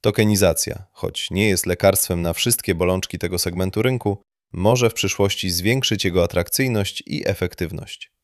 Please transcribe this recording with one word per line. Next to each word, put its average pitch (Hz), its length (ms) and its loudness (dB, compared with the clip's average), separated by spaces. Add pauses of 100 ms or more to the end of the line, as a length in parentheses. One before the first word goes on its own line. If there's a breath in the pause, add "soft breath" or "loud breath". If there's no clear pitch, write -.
Tokenizacja, 101 920 2
choć - 380 -8
nie 98 180 2
jest 95 180 0
lekarstwem 90 560 2
na 85 100 0
wszystkie - 420 0
bolączki 90 440 0
tego 87 200 -4
segmentu 92 440 -2
rynku, 117 400 0 (300)
może 113 380 4
w - 40 -14
przyszłości 98 560 0
zwiększyć 107 540 0
jego 90 200 2
atrakcyjność 104 800 -2
i - 220 -4
efektywność. - 840 -6 (120)